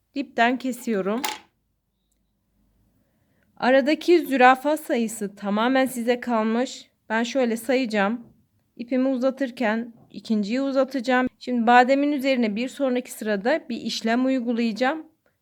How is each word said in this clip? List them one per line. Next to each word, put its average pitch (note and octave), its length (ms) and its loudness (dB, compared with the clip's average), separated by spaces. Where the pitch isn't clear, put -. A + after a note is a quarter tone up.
dipten B3+ 420 0
kesiyorum. A#3 640 -4
Aradaki C#4+ 640 4
zürafa C4+ 580 4
sayısı A3+ 580 -4
tamamen A#3 500 0
size B3 340 -2
kalmış. A#3+ 680 -2
Ben A3 140 0
şöyle A#3+ 340 0
sayacağım. A#3 720 0
İpimi B3+ 320 -2
uzatırken B3 840 -2
ikinciyi G#3+ 500 -2
uzatacağım. C4 680 0
Şimdi A#3+ 280 -2
bademin C4 440 6
üzerine B3 440 0
bir B3 140 -4
sonraki B3 420 -4
sırada A3 580 -4
bir A#3 120 -8
işlem A#3 440 -2
uygulayacağım. B3 800 -2